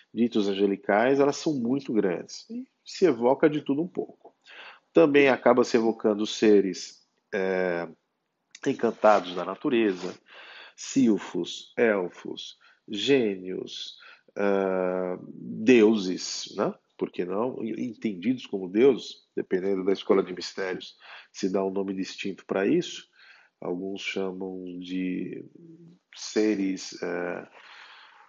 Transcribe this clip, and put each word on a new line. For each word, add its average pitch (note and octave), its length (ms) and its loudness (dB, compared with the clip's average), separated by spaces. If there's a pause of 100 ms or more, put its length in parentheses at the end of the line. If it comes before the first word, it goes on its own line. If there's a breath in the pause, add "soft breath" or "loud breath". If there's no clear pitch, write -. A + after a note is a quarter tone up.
(140)
ditos A2 340 0
angelicais, G2+ 720 2
elas C#3+ 180 2
são D#3+ 160 -4
muito C3+ 380 -4
grandes. - 580 -2
E B3 180 -12 (160)
se - 220 0
evoca C3+ 440 4
de D3 120 -2
tudo C#3 200 -2
um F#3 60 -4
pouco. - 480 -12 (580 loud breath)
Também C#3+ 340 6
acaba B2 360 4
se - 120 2
evocando G#2+ 500 2
seres, G2+ 800 2 (280)
é, F#2 540 -2 (800)
encantados G#2+ 680 2
da F2+ 80 -4
natureza, F#2+ 720 0 (600 loud breath)
silfos, - 1000 -2
elfos, G2+ 800 -2 (300 soft breath)
gênios, G#2 1120 -2 (400 loud breath)
ah, F#2 800 0 (160)
deuses, A2 1200 2
né? D3 180 -2 (240)
Por - 140 -6
que F#2 140 -6
não? G#2 380 -4
E, A#2 240 -6
entendidos A2 580 -4
como F#2+ 240 -6
deuses, A2 560 2 (100)
dependendo F#2 480 -2
da F#2+ 100 2
escola F#2+ 300 2
de F#2 100 -12
mistérios, - 640 -8 (340 loud breath)
se F#2+ 200 -4
dá G2 120 0
um F#2+ 80 -2
nome G2 220 -4
distinto F#2+ 520 -8
pra F#2+ 200 -2
isso. E3 420 -2 (520 soft breath)
Alguns F#2+ 420 -8
chamam F#2 600 -6 (160)
de F#2 640 -6 (720)
seres, G2 840 -2
é, F2 460 -6 (800 loud breath)